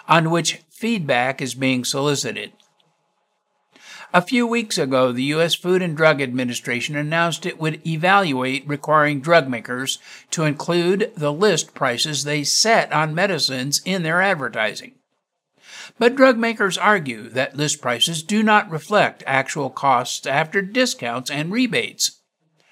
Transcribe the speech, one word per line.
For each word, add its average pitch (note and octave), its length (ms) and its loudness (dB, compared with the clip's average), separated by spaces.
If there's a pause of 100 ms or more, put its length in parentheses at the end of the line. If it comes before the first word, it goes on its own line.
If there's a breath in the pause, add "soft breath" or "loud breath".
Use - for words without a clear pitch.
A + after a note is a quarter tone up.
on D#3+ 240 4
which E3+ 400 -2
feedback C#3 680 -2
is B2+ 140 -6
being C3 320 -2
solicited. B2 640 -4 (1600 loud breath)
A F3+ 80 4
few A#3+ 260 2
weeks A3+ 300 -2
ago, C3 340 2
the B2 120 -2
U D3+ 180 0
S E3 140 0
Food F#3 260 0
and E3 160 -4
Drug D#3 240 4
Administration B2 720 -4
announced D#3+ 500 -2
it E3 140 -8
would D#3 260 -4
evaluate D#3 800 0
requiring D3 520 2
drug D#3 280 4
makers B2 520 -6 (320 loud breath)
to D#3+ 140 0
include E3+ 720 0
the D3 160 -2
list F3+ 420 0
prices C3+ 480 -2
they D3 200 -2
set G#3 500 2
on D#3 200 0
medicines C#3+ 680 -2
in F3+ 200 -2
their E3+ 180 0
advertising. A#2 720 -2 (1080 loud breath)
But B3 160 4
drug C4 220 6
makers A3 400 0
argue D3 520 0
that B2+ 260 -2
list D3 260 -2
prices C#3 420 -2
do G#3+ 180 0
not G#3+ 280 4
reflect D#3+ 580 0
actual C3+ 420 -2
costs B2 560 0
after D#3+ 360 0
discounts G3 680 -4
and D3+ 220 -4
rebates. G3+ 720 -2 (500 soft breath)